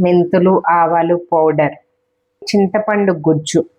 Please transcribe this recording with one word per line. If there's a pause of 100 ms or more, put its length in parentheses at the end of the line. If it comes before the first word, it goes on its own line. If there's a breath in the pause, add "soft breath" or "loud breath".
మెంతులు, (240)
ఆవాలు (140)
పౌడర్, (760)
చింతపండు (140)
గుజ్జు (180)